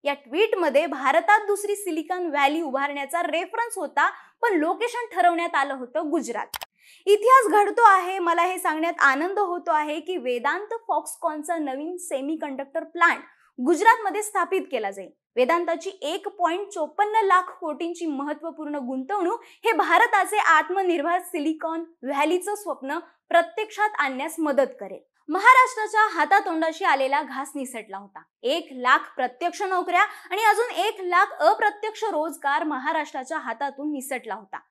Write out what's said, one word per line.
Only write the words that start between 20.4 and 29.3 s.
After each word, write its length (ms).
सिलिकॉन 640
व्हॅलीचं 520
स्वप्न 440
प्रत्यक्षात 680
आणण्यास 400
मदत 420
करेल. 180
महाराष्ट्राच्या 840
हातातोंडाशी 680
आलेला 380
घास 320
निसटला 420
होता. 260
एक 300
लाख 440
प्रत्यक्ष 460